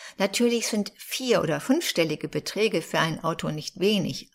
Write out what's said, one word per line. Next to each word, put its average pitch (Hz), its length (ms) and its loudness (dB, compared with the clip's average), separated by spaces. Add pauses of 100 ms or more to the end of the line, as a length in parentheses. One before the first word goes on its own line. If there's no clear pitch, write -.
(200)
Natürlich 226 480 2
sind 208 300 -2
vier- 240 440 0
oder 151 180 0
fünfstellige 160 680 2
Beträge 190 560 0
für - 160 -2
ein 160 240 0
Auto 160 260 -2
nicht 151 300 -8
wenig, 190 560 0